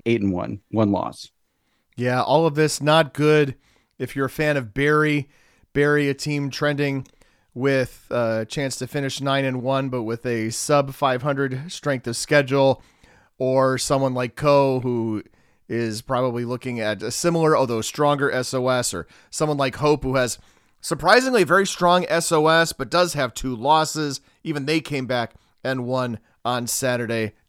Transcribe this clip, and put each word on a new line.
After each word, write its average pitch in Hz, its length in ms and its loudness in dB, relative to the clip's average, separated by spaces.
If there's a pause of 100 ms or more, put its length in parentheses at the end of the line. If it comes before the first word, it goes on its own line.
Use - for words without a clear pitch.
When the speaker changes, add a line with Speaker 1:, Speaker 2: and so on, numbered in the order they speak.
Speaker 1:
eight 117 160 0
and 98 120 0
one, 104 360 -6
one 104 220 0
loss. - 400 -6 (640)
Speaker 2:
Yeah, 123 260 -2
all 160 260 2
of 143 80 -2
this 151 260 0
not 151 320 2
good. 147 420 2 (440)
If 127 160 -6
you're 135 100 0
a 127 40 -2
fan 151 280 0
of 113 160 -8
Barry, 147 560 2 (440)
Barry, 143 360 2
a 135 40 0
team 143 360 -4
trending 139 580 -2 (460)
with 131 560 -2
a 113 400 -2
chance 139 280 -6
to 127 100 -8
finish 139 340 -6
nine 139 240 0
and 127 160 -4
one, 135 280 -2
but 127 140 -4
with 117 220 -6
a 113 240 -2
sub 135 440 0
five 131 280 0
hundred 139 500 -4
strength 135 360 -4
of 120 100 -6
schedule, 135 640 2 (560)
or 131 400 2
someone 135 380 0
like 123 200 -6
Co, 139 440 4
who 117 420 -2 (480)
is 113 320 -4
probably 123 440 -2
looking 123 340 -6
at 104 240 -4
a 120 80 -6
similar, 165 440 2
although 113 260 0
stronger 143 500 0
S 127 220 -4
O 127 160 0
S, 123 240 0
or 82 140 -8 (220)
someone 151 280 -2
like 135 180 -2
Hope, 147 280 2
who 131 120 -2
has 127 240 0 (440)
Surprisingly, 214 640 4
very 196 200 4
strong 180 440 2
S 165 200 0
O 156 180 4
S, 160 260 4
but 120 180 -8
does 170 220 2
have 131 200 -2
two 131 220 -6
losses. 147 640 0 (240)
Even 147 220 -6
they 156 160 0
came 135 240 -6
back 123 280 -4 (300)
and 127 240 -4
won 123 320 -4 (240)
on 120 240 -2
Saturday, 117 640 -2 (180)